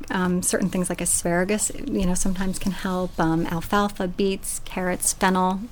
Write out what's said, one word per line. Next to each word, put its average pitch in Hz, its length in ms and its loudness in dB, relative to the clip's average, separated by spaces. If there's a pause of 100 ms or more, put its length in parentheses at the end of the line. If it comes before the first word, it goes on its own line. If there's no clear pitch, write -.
(100)
um, 180 320 2
certain - 280 0
things 185 180 0
like 175 120 -4
asparagus, 180 720 0 (160)
you 202 200 0
know, 180 80 4
sometimes 190 440 0
can 196 140 -2
help. 185 480 -2
Um, 165 260 2
alfalfa, 202 640 0
beets, 196 560 -2
carrots, - 480 -2
fennel, 185 480 2 (120)